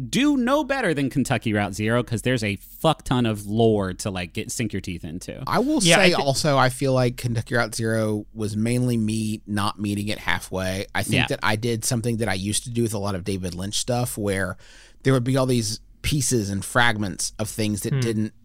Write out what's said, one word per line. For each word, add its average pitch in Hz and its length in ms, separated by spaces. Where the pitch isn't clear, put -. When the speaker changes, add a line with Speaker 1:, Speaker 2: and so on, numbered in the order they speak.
Speaker 1:
do 277 280
no 269 260
better 247 300
than 139 160
Kentucky 117 420
Route 104 240
Zero, 110 260
'cause 117 200
there's 120 240
a 101 100
fuck - 480
ton 123 220
of 104 200
lore 104 500
to, - 140
like, 90 220
get, 110 220
sink 110 180
your 98 100
teeth 87 220
into. 85 440
Speaker 2:
I 160 120
will 269 240
Speaker 3:
Yeah, 170 140
Speaker 2:
say - 60
Speaker 3:
I 165 40
thi- 175 60
Speaker 2:
also, 139 440
I 127 120
feel 131 240
like 123 240
Kentucky 120 380
Route 117 200
Zero 110 580
was 107 220
mainly 120 400
me 110 500
not 101 360
meeting 101 260
it 104 120
halfway. 92 680
I 95 80
think 110 120
Speaker 1:
Yeah. 85 120
Speaker 2:
that 135 160
I 110 140
did 113 260
something 117 340
that 110 120
I 95 60
used 98 280
to 127 60
do 117 140
with 107 100
a 104 60
lot 101 160
of 90 100
David 92 280
Lynch 95 240
stuff, 123 400
where 98 380
there 131 80
would 127 140
be 131 100
all 131 100
these 113 360
pieces 123 460
and 98 140
fragments 107 720
of 110 120
things 107 320
that 120 140
Speaker 3:
Hmm. 131 40
Speaker 2:
didn't 110 340